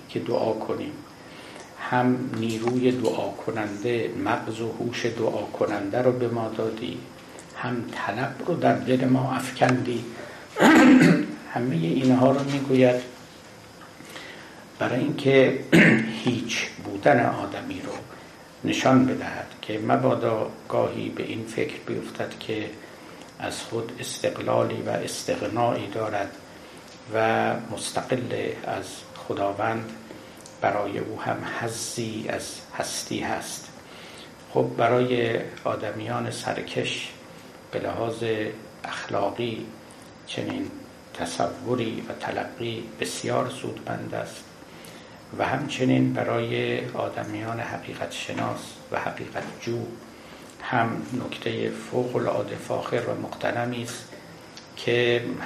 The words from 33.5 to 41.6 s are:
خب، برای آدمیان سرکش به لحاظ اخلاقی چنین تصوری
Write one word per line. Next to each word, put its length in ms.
خب، 120
برای 600
آدمیان 680
سرکش 800
به 80
لحاظ 440
اخلاقی 840
چنین 440
تصوری 960